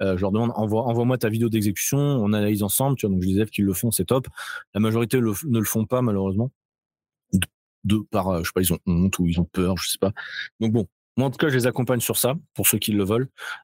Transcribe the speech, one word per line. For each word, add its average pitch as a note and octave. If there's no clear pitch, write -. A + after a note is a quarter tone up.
Euh, F#2+
je F#2
leur G2
demande, A#2
envoie, A2
envoie-moi A#2+
ta A#2
vidéo A2+
d'exécution, G#2
on C3+
analyse G#2
ensemble. C3
Tu -
vois, G2
donc, F2+
j'ai F#2
des F#2+
élèves G#2+
qui -
le G2
font, A#2
c'est -
top. C3
La G2+
majorité A2+
le A2+
f-, D#3+
ne A#2+
le G#2
font A2
pas, B2+
malheureusement. G#2
De, F#3+
de G#2
par, F#2+
euh, F2+
je E2
sais -
pas, F#2
ils F2+
ont E2
honte F#2
ou F2+
ils E2
ont F2
peur, F#2
je -
sais -
pas. G2
Donc, A2
bon, A2
moi, C3
en C3+
tout -
cas, D#3+
je C3
les A#2+
accompagne B2
sur -
ça, -
pour G#2+
ceux A2
qui G#2+
le G2+
veulent. A#2